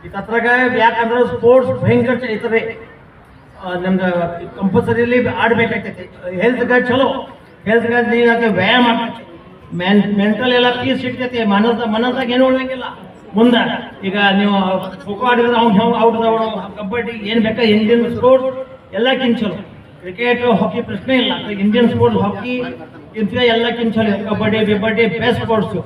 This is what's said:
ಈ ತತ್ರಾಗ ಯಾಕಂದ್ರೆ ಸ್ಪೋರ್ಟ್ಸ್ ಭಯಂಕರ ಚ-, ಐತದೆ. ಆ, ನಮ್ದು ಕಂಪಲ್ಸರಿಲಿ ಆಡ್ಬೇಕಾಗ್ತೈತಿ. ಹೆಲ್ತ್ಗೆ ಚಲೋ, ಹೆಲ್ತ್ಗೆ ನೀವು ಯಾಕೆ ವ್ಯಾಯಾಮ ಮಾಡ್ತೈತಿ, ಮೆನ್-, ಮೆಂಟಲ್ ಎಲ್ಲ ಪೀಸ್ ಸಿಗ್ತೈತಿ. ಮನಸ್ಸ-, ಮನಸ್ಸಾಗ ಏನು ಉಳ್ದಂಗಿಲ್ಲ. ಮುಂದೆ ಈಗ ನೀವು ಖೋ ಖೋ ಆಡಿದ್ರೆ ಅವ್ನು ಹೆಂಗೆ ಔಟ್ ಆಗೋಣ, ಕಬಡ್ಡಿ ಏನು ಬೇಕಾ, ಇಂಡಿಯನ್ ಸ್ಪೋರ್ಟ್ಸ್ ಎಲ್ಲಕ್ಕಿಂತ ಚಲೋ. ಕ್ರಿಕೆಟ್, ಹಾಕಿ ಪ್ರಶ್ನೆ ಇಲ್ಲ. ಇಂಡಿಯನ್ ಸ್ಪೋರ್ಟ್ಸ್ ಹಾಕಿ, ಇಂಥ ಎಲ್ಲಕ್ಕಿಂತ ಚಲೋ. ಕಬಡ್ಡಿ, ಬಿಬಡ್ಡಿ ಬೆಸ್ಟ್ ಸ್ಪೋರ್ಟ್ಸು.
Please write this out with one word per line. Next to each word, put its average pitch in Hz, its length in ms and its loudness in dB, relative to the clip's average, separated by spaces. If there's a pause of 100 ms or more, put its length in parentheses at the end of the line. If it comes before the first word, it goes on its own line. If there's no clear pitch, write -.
ಈ 170 80 -18
ತತ್ರಾಗ 226 380 -4 (320)
ಯಾಕಂದ್ರೆ 233 500 2
ಸ್ಪೋರ್ಟ್ಸ್ 247 520 4
ಭಯಂಕರ 240 340 2
ಚ-, 240 160 -6
ಐತದೆ. 220 300 -2 (960)
ಆ, 185 120 -12 (140)
ನಮ್ದು 185 260 0 (460)
ಕಂಪಲ್ಸರಿಲಿ 233 640 0 (180)
ಆಡ್ಬೇಕಾಗ್ತೈತಿ. 220 680 -2 (360)
ಹೆಲ್ತ್ಗೆ 247 460 2
ಚಲೋ, 254 220 2 (560)
ಹೆಲ್ತ್ಗೆ 233 440 2
ನೀವು 233 200 2
ಯಾಕೆ 233 200 2
ವ್ಯಾಯಾಮ 214 440 2
ಮಾಡ್ತೈತಿ, - 380 -6 (460)
ಮೆನ್-, 196 300 2 (100)
ಮೆಂಟಲ್ 220 360 0
ಎಲ್ಲ 247 180 4 (100)
ಪೀಸ್ 254 200 -2
ಸಿಗ್ತೈತಿ. 247 460 -6
ಮನಸ್ಸ-, 214 420 0
ಮನಸ್ಸಾಗ 240 420 -2
ಏನು 254 160 4
ಉಳ್ದಂಗಿಲ್ಲ. 262 400 -2 (480)
ಮುಂದೆ 233 260 4 (440)
ಈಗ 190 120 -4 (200)
ನೀವು 202 200 2 (420)
ಖೋ 202 160 -10
ಖೋ - 120 -6
ಆಡಿದ್ರೆ 240 320 2
ಅವ್ನು 226 160 4
ಹೆಂಗೆ 214 240 4
ಔಟ್ 220 200 4
ಆಗೋಣ, 226 240 0 (320)
ಕಬಡ್ಡಿ 226 400 -6 (140)
ಏನು 226 140 0
ಬೇಕಾ, 220 200 0 (100)
ಇಂಡಿಯನ್ 220 320 4 (120)
ಸ್ಪೋರ್ಟ್ಸ್ 262 420 2 (360)
ಎಲ್ಲಕ್ಕಿಂತ 233 440 0
ಚಲೋ. 190 180 -4 (420)
ಕ್ರಿಕೆಟ್, 233 440 -2 (160)
ಹಾಕಿ 233 240 -2
ಪ್ರಶ್ನೆ 220 340 -4
ಇಲ್ಲ. 226 160 0 (300)
ಇಂಡಿಯನ್ 220 280 2
ಸ್ಪೋರ್ಟ್ಸ್ 233 320 2
ಹಾಕಿ, 233 320 -4 (640)
ಇಂಥ 220 180 -4 (200)
ಎಲ್ಲಕ್ಕಿಂತ 233 400 -2
ಚಲೋ. 214 180 0 (140)
ಕಬಡ್ಡಿ, 214 380 -2
ಬಿಬಡ್ಡಿ 208 420 0 (120)
ಬೆಸ್ಟ್ 233 240 0
ಸ್ಪೋರ್ಟ್ಸು. 214 440 -2